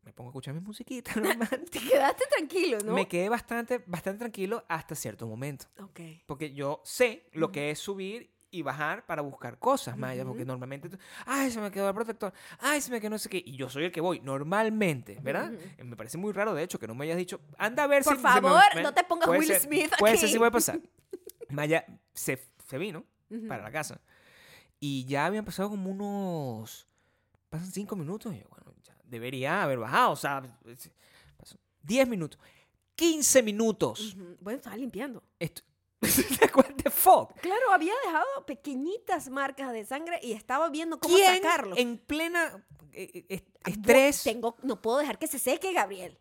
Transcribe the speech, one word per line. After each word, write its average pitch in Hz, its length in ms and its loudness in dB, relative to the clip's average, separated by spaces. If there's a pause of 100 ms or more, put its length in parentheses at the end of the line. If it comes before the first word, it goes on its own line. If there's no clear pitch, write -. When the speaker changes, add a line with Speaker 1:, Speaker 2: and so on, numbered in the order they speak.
Speaker 1:
me - 100 -20
pongo 123 160 -18
a - 20 -18
escuchar 135 240 -10
mi 165 60 -8
musiquita 214 540 -12
<laughs> 220 60 0
normal. 233 280 0 (200)
Speaker 2:
Te - 120 -8
quedaste 277 520 4
tranquilo, 330 520 0
¿no? 214 100 -2
Speaker 1:
Me 190 140 0
quedé 175 200 0
bastante, 233 580 -4
bastante 185 340 -6
tranquilo 220 480 -6
hasta 160 260 -6
cierto 117 320 -10
momento. 131 400 -8 (160)
Speaker 2:
Ok. 185 180 -20 (260)
Speaker 1:
Porque 143 280 -10
yo 139 300 -6
sé - 480 0
lo 156 140 -2
Speaker 2:
Ujú. 156 80 -4
Speaker 1:
que 147 180 -4
es 151 80 -8
subir 202 500 -8 (220)
y 175 100 -8
bajar 151 440 -6
para 156 160 -6
buscar 123 380 -12
cosas, 254 360 0
Maya, 131 280 -6
porque 127 180 -8
Speaker 2:
Ujú. 127 60 -8
Speaker 1:
normalmente 135 400 -10
tú, 185 100 -16 (260)
"Ay, 269 280 0
se 226 80 -6
me 208 100 -6
quedó 196 180 -2
el 196 60 0
protector, 220 380 -6 (260)
ay, 285 220 0
se 254 100 -8
me 240 100 -4
quedó 214 100 -6
no 214 80 -6
sé - 100 -8
qué", 185 180 -4
y 127 100 -14
yo 131 140 -6
soy 139 140 -4
el 180 80 -2
que 160 80 -6
voy, 170 180 0
normalmente, 151 1040 -2
¿verdad? 175 300 -4
Speaker 2:
Ujú. 185 100 -14 (160)
Speaker 1:
Eh, 123 60 -18
me 120 100 -12
parece 113 240 -12
muy 202 140 -6
raro, 202 200 0
de 156 120 -2
hecho, 185 160 -10
que 110 80 -10
no 113 80 -10
me 139 80 -8
hayas 165 120 -2
dicho, 180 240 -6 (180)
"Anda 247 260 0
a - 20 2
ver 277 160 6
Speaker 2:
Por 277 140 4
Speaker 1:
si 254 60 -8
se 240 40 4
me-", 262 140 10
Speaker 2:
favor, 294 220 10 (120)
Speaker 1:
¿eh? 330 80 0
Speaker 2:
no 294 100 0
te 349 120 4
pongas 339 240 2
Speaker 1:
Puede - 100 6
Speaker 2:
Will 311 120 2
Speaker 1:
ser, - 100 4
Speaker 2:
Smith 294 400 2
Speaker 1:
puede 214 160 8
ser, 220 80 6
Speaker 2:
aquí. 208 80 4
Speaker 1:
sí 226 60 4
puede 233 120 8
pasar. 233 300 0 (680)
Maya 151 360 0 (280)
se, - 300 -4 (240)
se 131 120 -10
vino 170 260 -8 (260)
Speaker 2:
Ujú. 226 160 -10
Speaker 1:
para 123 160 -8
la 107 80 -12
casa - 300 -8 (800)
y 139 240 -4
ya 139 220 0
habían 208 180 -2
pasado 202 260 -6
como 190 200 -6
unos... 180 1000 -6 (640)
Pasan 175 200 -10
cinco 202 240 -8
minutos 185 400 -8
y 107 60 -14
yo, - 100 -20
"Bueno, - 320 -20
ya - 220 -20
debería 131 580 -4
haber 139 160 0
bajado", 165 320 2
o 147 60 -2
sea, 139 260 -4 (240)
es-, 127 240 -20 (460)
pasó - 200 -20 (260)
diez 247 260 2
minutos, 185 320 -6 (560)
quince 311 480 6
minutos. 208 720 0
Speaker 2:
Ujú. 180 240 -18
Bueno, 208 160 -8
estaba 233 200 -14
limpiando. 233 460 -10 (160)
Speaker 1:
Esto, - 240 -8 (400)
<laughs> - 540 4
what 269 260 6
the 285 80 0
fuck? - 500 6
Speaker 2:
Claro, 415 320 2
había 370 200 2 (140)
dejado 370 400 -2
pequeñitas 294 840 -6
marcas 269 440 -4
de 220 120 -8
sangre 330 380 -6
y 233 100 -6
estaba 262 380 -2
viendo 320 280 -4
cómo - 160 2
Speaker 1:
¿Quién 370 280 8
Speaker 2:
sacarlo. 277 340 0
Speaker 1:
en 240 220 0
plena, 320 680 -2 (280)
eh, - 220 -12
eh, 170 140 -14
est-, 190 180 -8 (180)
Speaker 2:
Ah, 185 60 -4
Speaker 1:
estrés? 240 520 6
Speaker 2:
tengo, 233 400 -2
no 262 180 -4
puedo 226 180 0
dejar 277 200 -2
que 320 80 -4
se 302 120 -4
seque, 330 360 -2
Gabriel. 190 460 -2